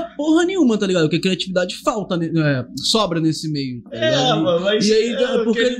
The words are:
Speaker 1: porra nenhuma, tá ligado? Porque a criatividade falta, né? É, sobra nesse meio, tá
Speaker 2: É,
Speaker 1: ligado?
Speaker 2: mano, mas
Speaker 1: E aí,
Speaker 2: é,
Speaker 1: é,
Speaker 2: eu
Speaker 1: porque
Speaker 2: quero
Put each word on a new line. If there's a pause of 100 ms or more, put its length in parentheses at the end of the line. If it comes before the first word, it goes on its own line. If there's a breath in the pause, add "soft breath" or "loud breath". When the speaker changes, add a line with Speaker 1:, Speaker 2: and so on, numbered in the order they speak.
(160)
Speaker 1:
porra
nenhuma,
tá
ligado?
Porque
a
criatividade
falta,
né?
É, (120)
sobra
nesse
meio,
tá
Speaker 2:
É,
Speaker 1:
ligado?
Speaker 2:
mano,
mas
Speaker 1:
E
aí,
Speaker 2:
é,
Speaker 1:
é,
Speaker 2:
eu
Speaker 1:
porque
Speaker 2:
quero